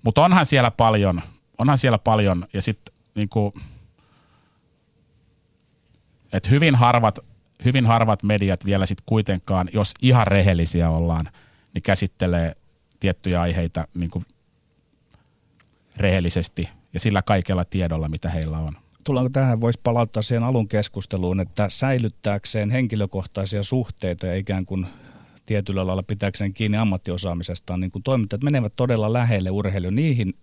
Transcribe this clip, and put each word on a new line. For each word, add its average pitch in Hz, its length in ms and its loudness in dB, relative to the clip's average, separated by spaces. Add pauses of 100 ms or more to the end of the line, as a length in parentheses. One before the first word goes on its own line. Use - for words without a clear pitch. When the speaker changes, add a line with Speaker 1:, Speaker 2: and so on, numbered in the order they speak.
Speaker 1:
Mut 220 160 2
onhan 180 280 6
siellä 123 240 4
paljon, 101 520 2 (360)
onhan 131 200 2
siellä 120 200 2
paljon, 98 540 2
ja 98 100 -4
sit - 180 -4 (340)
niinku, 104 400 -2 (2750)
et 98 180 -2
hyvin 147 240 4
harvat, 120 440 4 (460)
hyvin 127 220 2
harvat 113 360 4
mediat 98 420 0
vielä 98 220 2
sit 95 200 -4
kuitenkaan, 95 680 0
jos 104 300 0
ihan 123 240 6
rehellisiä 87 640 4
ollaan, 80 380 0 (460)
niin - 80 -4
käsittelee 90 760 0 (440)
tiettyjä 90 400 -2
aiheita 85 540 -2
niinku 87 280 -6 (1700)
rehellisesti 87 720 0 (240)
ja - 80 -6
sillä 101 220 0
kaikella 90 420 0
tiedolla, 80 440 -2
mitä 78 220 -6
heillä 80 280 -4
on. 78 140 -6 (320)
Speaker 2:
Tullaanko 127 260 0
tähän, 131 300 2
vois 117 180 0
palauttaa 117 440 0
siihen 117 220 -2
alun 117 240 0
keskusteluun, 95 720 -2
että 98 280 -2
säilyttääkseen 107 1000 -4
henkilökohtaisia 101 920 -4
suhteita 98 640 -4
ja 90 100 -4
ikään 95 300 -4
kuin 95 200 -4 (600)
tietyllä 98 400 -2
lailla 92 160 -2
pitääkseen 98 520 -4
kiinni 107 240 -2
ammattiosaamisestaan, 90 1000 -4
niin 92 100 -4
kun 95 120 -10
toimittajat 120 400 -2
menevät 135 340 -2
todella 113 360 0
lähelle 117 380 0
urheilijoita 95 460 -2
niihin 123 460 0